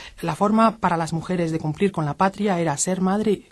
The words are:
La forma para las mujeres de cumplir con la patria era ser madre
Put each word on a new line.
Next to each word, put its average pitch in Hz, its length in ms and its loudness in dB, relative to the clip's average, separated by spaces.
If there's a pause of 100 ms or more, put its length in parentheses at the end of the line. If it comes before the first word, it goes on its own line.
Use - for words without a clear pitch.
(200)
La 165 140 -4
forma 220 440 2
para 175 180 2
las 160 160 -2
mujeres 165 400 -2
de 160 80 -2
cumplir 160 320 0
con 170 120 -2
la 143 100 -4
patria 196 440 0
era 165 200 0
ser 185 220 -2
madre 196 520 0